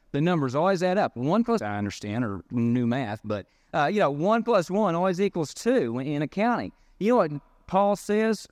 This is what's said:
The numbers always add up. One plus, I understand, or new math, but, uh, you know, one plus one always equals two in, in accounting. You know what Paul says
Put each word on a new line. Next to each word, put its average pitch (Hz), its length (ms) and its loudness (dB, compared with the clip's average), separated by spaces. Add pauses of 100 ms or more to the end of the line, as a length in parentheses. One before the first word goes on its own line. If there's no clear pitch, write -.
(140)
The 139 80 0
numbers 156 340 2
always 175 280 2
add 185 160 2
up. 170 180 0
One 156 260 0
plus, 233 200 0
I 104 160 -4
understand, 104 440 -4
or 101 280 -6
new 120 360 0
math, 117 380 -2
but, 104 220 -4 (260)
uh, 147 180 2
you 208 80 0
know, 165 120 4
one 190 320 0
plus 202 280 2
one 190 240 2
always 180 280 0
equals 180 320 -2
two 156 440 0
in, 131 80 -6
in 147 160 -2
accounting. 190 480 -2 (300)
You 190 80 2
know 247 80 4
what 170 160 2 (340)
Paul 202 300 2
says 214 560 -2